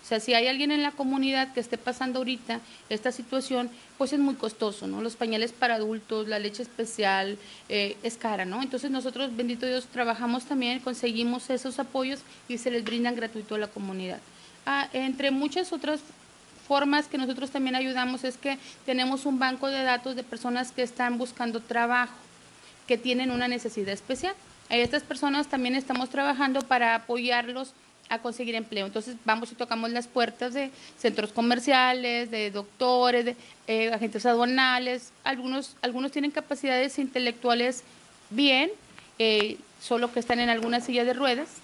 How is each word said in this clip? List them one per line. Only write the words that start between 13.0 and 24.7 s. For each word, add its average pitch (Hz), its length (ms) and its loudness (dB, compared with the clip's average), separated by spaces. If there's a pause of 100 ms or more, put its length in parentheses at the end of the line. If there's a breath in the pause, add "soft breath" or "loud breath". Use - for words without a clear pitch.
gratuito 226 400 -6
a - 20 0
la 208 100 -2
comunidad. 190 520 -6 (460 loud breath)
Ah, 277 260 0
entre 269 380 0
muchas 294 420 0
otras 302 280 -2 (680)
formas 285 400 4
que 294 120 -4
nosotros 262 320 -4
también 262 260 0
ayudamos 254 480 -2
es 254 120 -2
que 277 200 -2 (300 loud breath)
tenemos 262 400 0
un 269 120 2
banco 262 300 0
de 269 140 0
datos 247 340 0
de 247 60 -6
personas 247 500 -4
que 254 100 -2
están 240 360 0
buscando 240 420 -4
trabajo, 240 540 2 (760 loud breath)
que 240 100 4
tienen 247 320 0
una 247 160 0
necesidad 220 460 -2
especial. 262 420 -4 (340)
A 226 80 2